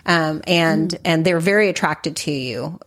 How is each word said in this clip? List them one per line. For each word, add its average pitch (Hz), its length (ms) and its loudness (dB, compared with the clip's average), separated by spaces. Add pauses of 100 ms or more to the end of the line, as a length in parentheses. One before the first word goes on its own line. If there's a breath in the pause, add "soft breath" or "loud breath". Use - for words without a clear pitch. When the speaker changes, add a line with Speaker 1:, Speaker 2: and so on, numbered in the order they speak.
Speaker 1:
Um, 156 400 0
and, 165 460 2
Speaker 2:
Mm. - 120 -8
Speaker 1:
and 165 200 2
they're 175 140 2
very 196 300 2
attracted 160 460 -4
to - 160 -6
you. 131 560 -6